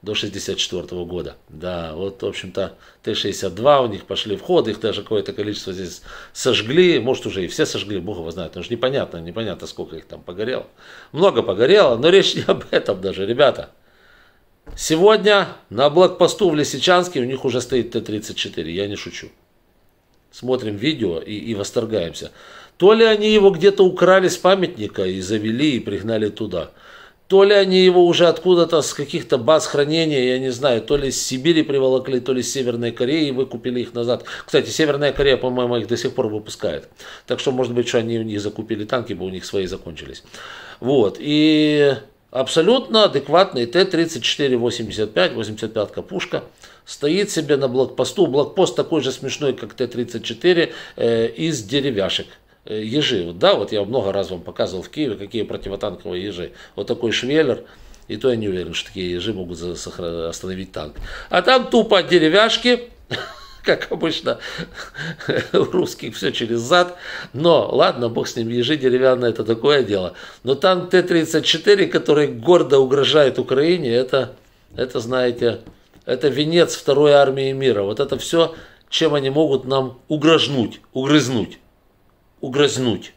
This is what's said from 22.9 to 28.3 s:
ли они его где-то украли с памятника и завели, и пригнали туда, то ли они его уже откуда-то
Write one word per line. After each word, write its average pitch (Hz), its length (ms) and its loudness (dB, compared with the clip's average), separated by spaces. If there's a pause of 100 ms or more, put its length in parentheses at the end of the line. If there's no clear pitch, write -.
ли 226 120 6
они 214 280 4
его 196 180 8
где-то 190 340 4
украли 185 440 4
с - 80 -2
памятника 156 680 0
и 95 160 -4
завели, 110 560 -2
и 107 40 -2
пригнали 107 480 -4
туда, 90 420 -6 (580)
то 196 160 8
ли 202 80 6
они 190 320 6
его 180 220 8
уже 170 200 6
откуда-то 165 540 4